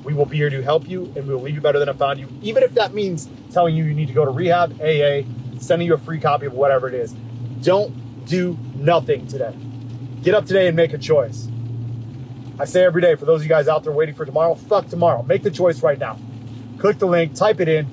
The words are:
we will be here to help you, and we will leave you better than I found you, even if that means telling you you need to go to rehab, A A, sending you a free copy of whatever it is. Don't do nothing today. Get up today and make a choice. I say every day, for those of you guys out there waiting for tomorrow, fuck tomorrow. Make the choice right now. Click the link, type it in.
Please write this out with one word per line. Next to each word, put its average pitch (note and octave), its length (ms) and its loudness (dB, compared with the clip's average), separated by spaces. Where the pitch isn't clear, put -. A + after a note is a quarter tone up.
we D3 100 -4
will C#3+ 100 2
be D3+ 120 -4
here D3 140 2
to C3+ 120 -6
help D#3 260 0
you, F#3 280 -8
and C#3 100 -8
we C#3 80 -4
will B2 80 -4
leave D3 140 -6
you C#3+ 40 -6
better C#3+ 180 2
than C#3+ 100 2
I C3+ 60 -4
found C#3 260 -2
you, C3 80 -14
even A3 200 2
if B3 120 2
that G3 200 2
means F#3+ 340 -4
telling E3+ 240 2
you D#3+ 100 0
you D3+ 100 0
need D3+ 140 -2
to A#2 60 -8
go D3+ 100 4
to C#3 60 0
rehab, E3+ 500 2
A C#3+ 400 2
A, C3 60 -8
sending E3+ 300 0
you E3 60 6
a D3 40 2
free D#3+ 220 -8
copy C#3+ 260 0
of C3 60 -4
whatever C3 360 2
it B2 60 -6
is. A#2 200 -6
Don't - 640 0
do F3+ 300 -2
nothing D3 500 2
today. A#2+ 280 -6
Get F#3 120 4
up G#3 120 2
today F#3 220 4
and E3 80 0
make E3 160 4
a D3+ 60 -8
choice. - 500 0
I C#3+ 60 -2
say F3+ 200 4
every F3 180 4
day, E3+ 120 6
for D3 100 -4
those D#3 160 4
of D3+ 40 -6
you D#3 40 -6
guys D3+ 180 4
out D3+ 160 2
there D3+ 100 -4
waiting D3+ 220 0
for D#3 100 -8
tomorrow, D#3 300 2
fuck - 320 0
tomorrow. E3 360 2
Make E3+ 200 0
the G3+ 80 0
choice E3 320 2
right D3 160 2
now. A#2 200 -6
Click G#3 200 2
the G3 80 0
link, E3 280 2
type G#3 260 2
it D#3+ 80 2
in. D#3 240 2